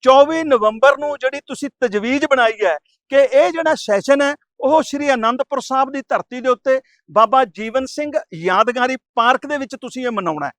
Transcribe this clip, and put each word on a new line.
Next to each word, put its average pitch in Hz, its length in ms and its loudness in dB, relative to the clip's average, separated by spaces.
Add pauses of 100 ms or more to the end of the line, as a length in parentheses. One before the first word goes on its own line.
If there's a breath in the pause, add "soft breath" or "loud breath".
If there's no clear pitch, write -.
ਚੌਵੀ 285 420 4
ਨਵੰਬਰ 254 540 2
ਨੂੰ 294 220 -6
ਜਿਹੜੀ 269 200 -4
ਤੁਸੀਂ 277 300 -10 (100)
ਤਜਵੀਜ਼ 240 460 -2
ਬਣਾਈ 226 400 2
ਹੈ 160 120 2 (320)
ਕਿ 269 60 -2
ਇਹ 277 360 4
ਜਿਹੜਾ 320 240 0
ਸੈਸ਼ਨ 240 460 0
ਹੈ, 285 140 0 (240)
ਉਹ 302 240 2
ਸ਼੍ਰੀ 285 300 -2
ਅਨੰਦਪੁਰ 247 480 -2
ਸਾਹਿਬ 262 300 -2
ਦੀ 277 100 -8
ਧਰਤੀ 247 400 -6
ਦੇ 254 80 -2
ਉੱਤੇ 262 320 0 (300)
ਬਾਬਾ 220 340 4
ਜੀਵਨ 220 400 -6
ਸਿੰਘ 294 260 -8 (220)
ਯਾਦਗਾਰੀ 220 600 -2
ਪਾਰਕ 247 500 -2
ਦੇ 294 120 -4
ਵਿੱਚ 269 240 -8
ਤੁਸੀਂ 254 240 -10
ਇਹ 240 60 -4
ਮਨਾਉਣਾ 160 360 -4
ਹੈ। 123 120 -8